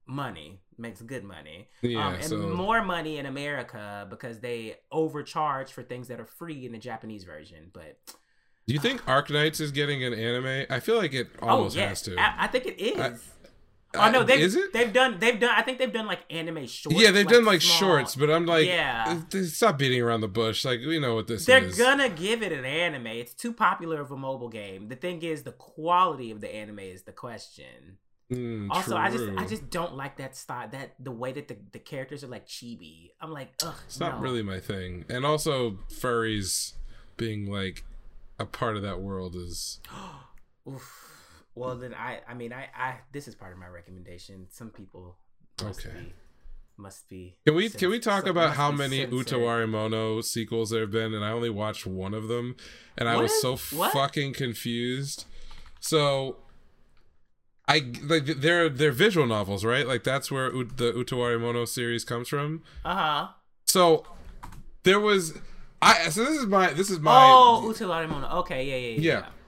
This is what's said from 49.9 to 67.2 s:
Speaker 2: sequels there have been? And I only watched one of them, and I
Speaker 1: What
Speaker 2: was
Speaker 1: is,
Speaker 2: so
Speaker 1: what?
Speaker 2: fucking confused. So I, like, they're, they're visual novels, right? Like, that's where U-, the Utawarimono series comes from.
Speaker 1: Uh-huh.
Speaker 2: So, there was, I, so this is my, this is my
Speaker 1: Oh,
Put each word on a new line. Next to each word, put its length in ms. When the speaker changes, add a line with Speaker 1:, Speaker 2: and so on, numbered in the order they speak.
Speaker 2:
sequels 480
there 120
have 100
been? 220
And 120
I 60
only 180
watched 360
one 280
of 160
them, 260
and 120
I 60
Speaker 1:
What 80
Speaker 2:
was 100
Speaker 1:
is, 80
Speaker 2:
so 160
Speaker 1:
what? 160
Speaker 2:
fucking 440
confused. 880
So 560
I, 140
like, 220
they're, 420
they're 240
visual 360
novels, 360
right? 240
Like, 160
that's 280
where 220
U-, 120
the 260
Utawarimono 760
series 360
comes 240
from. 360
Speaker 1:
Uh-huh. 440
Speaker 2:
So, 380
there 160
was, 380
I, 280
so 160
this 140
is 80
my, 260
this 160
is 100
my 160
Speaker 1:
Oh, 460